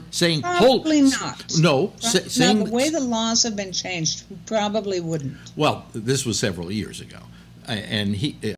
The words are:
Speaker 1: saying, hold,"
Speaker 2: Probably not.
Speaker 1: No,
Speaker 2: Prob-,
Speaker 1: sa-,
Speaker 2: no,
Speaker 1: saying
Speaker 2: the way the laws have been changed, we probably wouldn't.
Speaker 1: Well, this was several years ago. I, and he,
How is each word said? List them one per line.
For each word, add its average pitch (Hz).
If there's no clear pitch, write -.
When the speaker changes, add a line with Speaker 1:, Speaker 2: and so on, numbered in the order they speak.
Speaker 1:
saying, 170
hold," 349
Speaker 2:
Probably 302
not. 269
Speaker 1:
No, 156
Speaker 2:
Prob-, -
Speaker 1:
sa-, 208
Speaker 2:
no, 139
Speaker 1:
saying 196
Speaker 2:
the 202
way 254
the 311
laws 226
have 226
been 196
changed, 175
we 196
probably 202
wouldn't. 160
Speaker 1:
Well, 120
this 123
was 107
several 87
years 104
ago. -
I, 123
and 104
he, 104